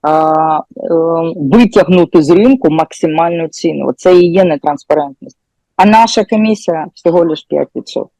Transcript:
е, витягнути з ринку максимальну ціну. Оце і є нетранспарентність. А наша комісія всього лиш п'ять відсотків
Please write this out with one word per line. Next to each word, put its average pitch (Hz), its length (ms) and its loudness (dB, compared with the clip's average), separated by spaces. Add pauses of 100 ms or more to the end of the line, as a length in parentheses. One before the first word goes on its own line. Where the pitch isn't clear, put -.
е, 156 540 0 (720)
витягнути 180 840 2
з 143 80 -2
ринку 214 400 2
максимальну 160 760 -2
ціну. 151 400 -6
Оце 185 280 2
і 175 160 4
є 185 120 2
нетранспарентність. 147 960 -4 (380)
А 185 100 -2
наша 220 400 2
комісія 214 680 -4
всього 170 320 0
лиш 156 240 -6
п'ять 147 260 -4
відсотків - 440 -12